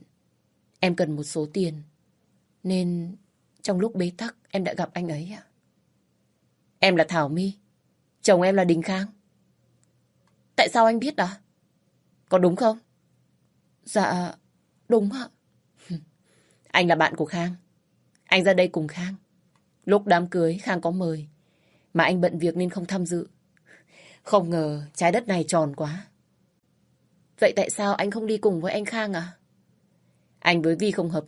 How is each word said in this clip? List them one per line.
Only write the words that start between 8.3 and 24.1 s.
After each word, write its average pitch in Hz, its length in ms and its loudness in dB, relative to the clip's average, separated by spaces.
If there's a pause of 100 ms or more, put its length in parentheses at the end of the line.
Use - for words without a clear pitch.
em 190 140 4
là 190 80 4
Đình 170 180 2
Khang." 190 260 -6 (1500)
"Tại 240 180 4
sao 233 120 6
anh 226 140 2
biết 285 180 -4
à? 190 220 -4 (920)
Có 185 80 4
đúng 180 180 4
không?" 226 240 0 (1040)
"Dạ, 180 520 -2 (540)
đúng 214 220 4
ạ." 254 180 -10 (600)
<laughs> 170 100 -8 (720)
"Anh 180 160 4
là 170 80 4
bạn 160 200 2
của 160 100 -2
Khang. 175 300 -4 (720)
Anh 185 180 2
ra 190 100 6
đây 185 140 4
cùng 160 200 -4
Khang. 180 280 -10 (680)
Lúc 202 200 2
đám 175 220 4
cưới 170 300 0
Khang 190 240 -4
có 170 100 -2
mời. 165 360 -4 (680)
Mà 170 100 4
anh 175 180 2
bận 170 160 2
việc 165 200 -2
nên 180 120 -2
không 175 160 -8
tham 185 200 -4
dự. 175 220 -6 (960)